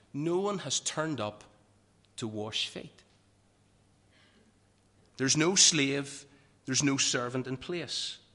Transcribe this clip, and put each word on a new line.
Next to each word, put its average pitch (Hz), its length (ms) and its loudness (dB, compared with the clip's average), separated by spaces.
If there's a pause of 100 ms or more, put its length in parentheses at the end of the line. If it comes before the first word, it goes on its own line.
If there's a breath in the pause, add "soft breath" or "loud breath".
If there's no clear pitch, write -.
(120 soft breath)
No 160 260 0
one 202 200 -2
has 143 220 -2
turned 156 400 -4
up 104 240 -6 (720)
to 120 100 -6
wash 110 420 -4
feet. - 340 -14 (2250 soft breath)
There's 131 180 2
no 160 180 4
slave, 139 680 4 (420 soft breath)
there's 131 160 2
no 139 140 4
servant 123 500 0
in 131 100 -4
place - 600 -6 (160)